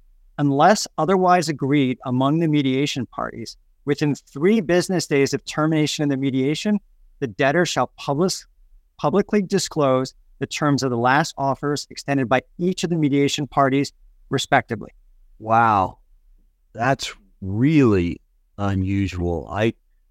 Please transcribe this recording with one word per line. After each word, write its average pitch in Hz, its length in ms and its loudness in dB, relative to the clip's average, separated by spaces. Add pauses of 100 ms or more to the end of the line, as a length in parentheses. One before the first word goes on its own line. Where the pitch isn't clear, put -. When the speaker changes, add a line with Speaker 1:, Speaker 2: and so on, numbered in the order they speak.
(380)
Speaker 1:
"Unless 147 500 2 (100)
otherwise 180 520 2
agreed 135 560 0
among 135 340 0
the 170 80 0
mediation 139 580 0
parties, 113 500 -10 (300)
within 143 300 0
three 196 460 0
business 170 460 0
days 139 260 0
of - 120 -4
termination 156 580 -2
of 143 60 0
the 139 80 -2
mediation, 139 640 -2 (400)
the 139 80 -4
debtor 143 380 0
shall 131 320 -2
publish, 160 480 -4 (520)
publicly 190 440 0
disclose 143 720 0 (260)
the - 80 -6
terms 143 340 0
of 135 80 0
the 123 80 -4
last 127 400 0
offers 139 520 -4
extended 135 380 -4
by 127 140 2 (160)
each 180 260 -4
of 185 60 2
the 170 60 6
mediation 143 520 2
parties, 139 440 2 (380)
respectively." 123 600 -2 (500)
Speaker 2:
Wow. 110 600 2 (720)
That's 120 400 -2 (280)
really 107 800 2 (380)
unusual. 92 880 -2
I, 110 280 -2 (360)